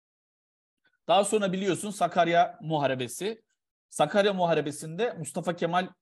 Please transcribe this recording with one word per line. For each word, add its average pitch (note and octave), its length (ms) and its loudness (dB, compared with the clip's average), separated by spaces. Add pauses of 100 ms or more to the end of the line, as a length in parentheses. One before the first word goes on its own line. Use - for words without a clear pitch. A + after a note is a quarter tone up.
(1080)
Daha F#3+ 160 6
sonra G3+ 280 0
biliyorsun F#3+ 380 -2
Sakarya F3 720 2
Muharebesi. C#3+ 800 -4 (480)
Sakarya G3 420 2
Muharebesi'nde E3 800 -2
Mustafa E3+ 440 -6
Kemal F3 320 0 (140)